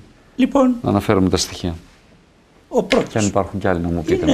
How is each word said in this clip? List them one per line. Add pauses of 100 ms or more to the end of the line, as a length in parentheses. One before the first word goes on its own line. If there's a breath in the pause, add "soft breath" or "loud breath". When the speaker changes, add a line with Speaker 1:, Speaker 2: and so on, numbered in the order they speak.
(360)
Speaker 1:
Λοιπόν.
Speaker 2:
να
αναφέρουμε
τα
στοιχεία; (920)
Speaker 1:
Ο
πρώτος.
Speaker 2:
Και
αν
υπάρχουν
κι
άλλοι,
να
μου
πείτε
Speaker 1:
Είναι